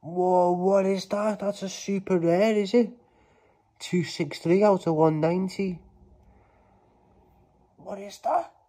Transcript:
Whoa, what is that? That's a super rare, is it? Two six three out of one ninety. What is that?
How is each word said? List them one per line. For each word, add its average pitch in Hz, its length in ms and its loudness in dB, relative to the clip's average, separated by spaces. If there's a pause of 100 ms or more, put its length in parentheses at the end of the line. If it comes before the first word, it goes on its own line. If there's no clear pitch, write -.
Whoa, 180 520 2
what 190 340 2
is 190 200 -2
that? 208 320 -2
That's 202 220 -6
a 196 80 -8
super 190 480 -4
rare, 175 380 2
is 202 180 -2
it? 240 180 4 (840)
Two - 260 -2
six - 360 -8
three 180 240 2
out 196 240 2
of 165 80 0
one 156 240 4
ninety. 185 600 -2 (2000)
What 190 220 -14
is 202 200 -18
that? 330 320 -4 (180)